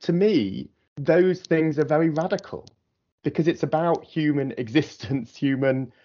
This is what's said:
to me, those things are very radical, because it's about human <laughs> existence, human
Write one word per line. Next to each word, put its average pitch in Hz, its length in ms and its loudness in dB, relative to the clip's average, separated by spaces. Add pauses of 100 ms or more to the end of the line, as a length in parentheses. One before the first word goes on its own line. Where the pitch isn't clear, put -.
to 170 140 0
me, 175 560 0 (260)
those 175 460 2
things 160 360 0
are 156 60 2
very 151 240 2
radical, 165 580 -4 (560)
because 147 240 -2
it's - 160 0
about 160 400 0
human 143 500 -2
<laughs> - 40 -14
existence, 131 800 -4
human 135 560 0 (120)